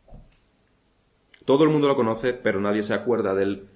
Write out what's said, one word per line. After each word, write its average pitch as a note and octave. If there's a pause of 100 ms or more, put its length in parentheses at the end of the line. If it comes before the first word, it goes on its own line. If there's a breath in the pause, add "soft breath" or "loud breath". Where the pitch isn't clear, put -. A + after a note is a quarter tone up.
(1500)
Todo C#3+
el D#3
mundo D3+
lo C#3
conoce, A#2+
pero G#2
nadie G#2
se G#2+
acuerda G#2
del G2